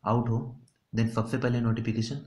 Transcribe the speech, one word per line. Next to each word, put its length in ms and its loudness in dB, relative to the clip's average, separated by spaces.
आउट 240 2
हो, 100 2
then 160 2
सबसे 280 -2
पहले 240 0
notification 640 0